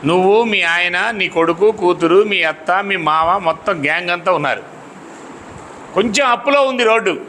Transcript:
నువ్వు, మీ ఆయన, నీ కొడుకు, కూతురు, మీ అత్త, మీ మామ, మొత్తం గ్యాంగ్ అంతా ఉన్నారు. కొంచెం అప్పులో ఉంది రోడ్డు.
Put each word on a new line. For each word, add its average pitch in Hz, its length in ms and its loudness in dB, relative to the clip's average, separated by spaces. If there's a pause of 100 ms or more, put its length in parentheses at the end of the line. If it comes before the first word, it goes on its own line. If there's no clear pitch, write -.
నువ్వు, 185 400 4
మీ 202 180 0
ఆయన, 175 480 0
నీ 190 180 -4
కొడుకు, 170 420 2
కూతురు, 180 520 2
మీ 202 200 0
అత్త, 175 420 -2
మీ 196 120 -2
మామ, 165 480 0
మొత్తం 160 400 -2
గ్యాంగ్ 175 260 -2
అంతా 175 220 -2
ఉన్నారు. 135 300 -2 (1300)
కొంచెం 226 320 0
అప్పులో 277 360 2
ఉంది 262 220 0
రోడ్డు. 220 440 2